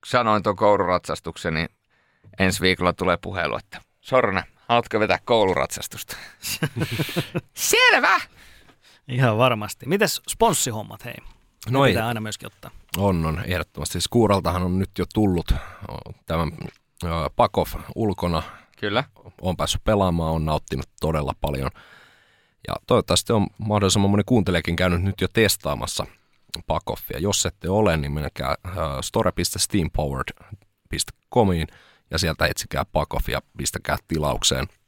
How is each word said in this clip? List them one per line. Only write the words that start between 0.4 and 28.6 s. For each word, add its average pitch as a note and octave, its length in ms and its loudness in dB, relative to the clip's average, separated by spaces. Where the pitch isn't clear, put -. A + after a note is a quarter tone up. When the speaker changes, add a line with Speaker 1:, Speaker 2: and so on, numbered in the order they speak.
Speaker 1:
tuon G#2 120 0
kouluratsastuksen, F2+ 960 0
niin D#2+ 160 -2
ensi F#2+ 220 2
viikolla F2+ 320 2
tulee F2 280 0
puhelu, F2 360 -4
että - 240 -14
Sorna, G#2+ 420 2
haluatko A#2 300 2
vetää F#2 260 2
kouluratsastusta? - 880 0
<laughs> - 1120 -6
Selvä! F#4+ 680 4
Speaker 2:
Ihan B2+ 300 2
varmasti. A2+ 480 0
Mites G3 440 0
sponssihommat, A2 760 0
hei? A#2+ 80 -12
Ne A2+ 60 -4
Speaker 3:
No C3+ 140 4
ei. A#2+ 60 6
Speaker 2:
pitää A2+ 160 0
aina A#2 140 -4
myöskin - 260 -10
ottaa. - 240 -18
Speaker 3:
On, F2+ 280 2
on, D#2+ 200 -2
ehdottomasti. D#2 460 -6
Siis - 160 -4
Kuuraltahan F#2 560 2
on F#2 160 0
nyt F#2+ 180 -2
jo F2+ 160 -2
tullut, F#2+ 380 2
o, - 440 -4
tämän, E2 260 -2
ö, F2 40 -4
Pakov - 320 2
ulkona. F2 480 0
Speaker 1:
Kyllä. G#2 240 -2
Speaker 3:
Oon F2+ 160 -2
päässyt - 260 -2
pelaamaan, F2+ 480 2
oon D#2 140 0
nauttinut D2+ 440 -4
todella D#2 400 -2
paljon. C#2 280 -4
Ja - 80 -4
toivottavasti A2+ 460 2
on G#2 140 2
mahdollisimman G2+ 520 2
moni G2+ 160 4
kuuntelijakin F2+ 500 2
käynyt F2+ 260 2
nyt F#2+ 200 -2
jo F#2 120 0
testaamassa D2 720 0
Pakoffia. - 520 -6
Jos G2 260 0
ette E2+ 240 -6
ole, G2 280 2
niin C#2 140 -2
menkää, C#2+ 440 -4